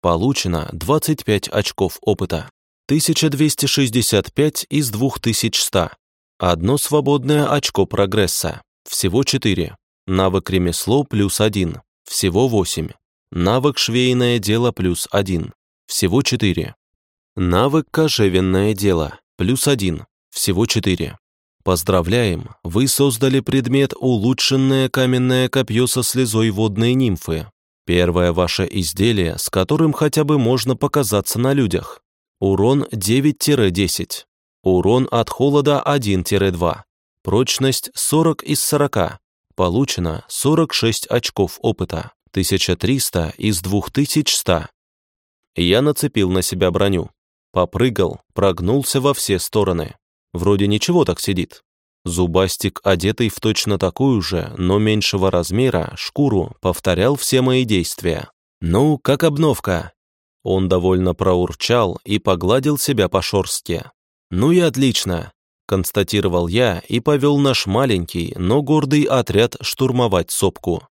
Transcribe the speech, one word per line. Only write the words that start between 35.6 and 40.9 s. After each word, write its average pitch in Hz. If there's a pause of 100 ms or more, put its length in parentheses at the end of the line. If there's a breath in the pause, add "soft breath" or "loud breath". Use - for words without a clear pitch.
один — 104 (300)
два. 85 (360)
Прочность 127
сорок 160
из -
сорока. 139 (340)
Получено 90
сорок 156
шесть -